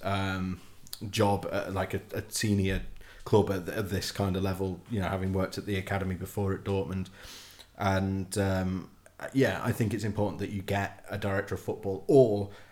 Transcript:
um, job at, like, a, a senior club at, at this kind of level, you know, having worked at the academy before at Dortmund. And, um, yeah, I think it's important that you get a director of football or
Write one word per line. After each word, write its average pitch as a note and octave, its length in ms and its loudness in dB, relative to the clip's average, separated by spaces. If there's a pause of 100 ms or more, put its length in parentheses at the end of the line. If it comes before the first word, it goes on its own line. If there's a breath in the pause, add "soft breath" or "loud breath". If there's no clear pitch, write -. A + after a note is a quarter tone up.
um, F#2+ 580 -2 (480 loud breath)
job G2+ 420 2
at, F#2+ 220 -4
like, F#2+ 200 -2
a, G2 80 -2 (120)
a G#2+ 160 -4
senior F#2+ 520 2 (440 loud breath)
club G2+ 260 6
at, F2+ 180 -2
at F2+ 200 -4
this F#2 220 0
kind F#2+ 260 2
of F#2 60 0
level, F#2 360 -2 (100)
you A2+ 120 0
know, F2 60 0
having F#2+ 260 0
worked F#2+ 240 0
at - 80 -6
the G2+ 120 -2
academy F#2 380 -2
before F#2+ 380 -2
at - 100 -4
Dortmund. F#2+ 440 -2 (680 loud breath)
And, F#2+ 600 0
um, F#2+ 520 0 (440)
yeah, A#2+ 300 4
I A#2+ 80 2
think A2 220 0
it's G#2+ 100 -4
important G2+ 360 0
that G2 100 -2
you G2 120 -4
get G2 480 -2
a G2+ 80 -6
director G2+ 380 -2
of F#2 60 -8
football - 460 -4
or G#2+ 420 6 (220 loud breath)